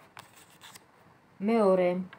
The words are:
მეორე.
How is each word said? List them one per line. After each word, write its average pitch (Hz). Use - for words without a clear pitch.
მეორე. 190